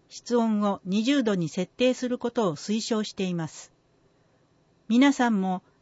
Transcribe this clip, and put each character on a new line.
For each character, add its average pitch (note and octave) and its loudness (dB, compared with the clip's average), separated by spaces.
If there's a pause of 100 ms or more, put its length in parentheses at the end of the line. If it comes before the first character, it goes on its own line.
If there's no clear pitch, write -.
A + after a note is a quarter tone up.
室 - -6
温 A3 2
を G3+ 0
二 G3 0
十 C#4 2
度 G#3+ 0
に F3 -2
設 F3+ -6
定 B3+ 2
す B3 -6
る B3 -4
こ A#3+ -4
と A3 0
を D3+ -4
推 G#3 -4
奨 G#3+ -2
し - -12
て G3 -4
い F3+ -4
ま E3 -4
す。 - -18 (1160)
皆 C4 6
さ B3 0
ん G#3+ 2
も F#3 -2 (200)